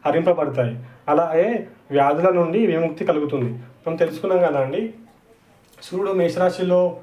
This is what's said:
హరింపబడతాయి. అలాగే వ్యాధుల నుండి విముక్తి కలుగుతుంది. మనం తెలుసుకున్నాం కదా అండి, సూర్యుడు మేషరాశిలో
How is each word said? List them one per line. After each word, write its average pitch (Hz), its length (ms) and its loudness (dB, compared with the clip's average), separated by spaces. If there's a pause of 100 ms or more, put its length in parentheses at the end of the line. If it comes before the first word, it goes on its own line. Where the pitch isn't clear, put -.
హరింపబడతాయి. 143 720 0 (300)
అలాగే 170 580 0 (240)
వ్యాధుల 147 400 2
నుండి 175 360 2
విముక్తి 165 380 -2
కలుగుతుంది. 147 480 -2
మనం - 440 -10
తెలుసుకున్నాం 175 460 0
కదా 147 180 2
అండి, 180 340 -4 (880)
సూర్యుడు 190 300 -4
మేషరాశిలో 180 920 2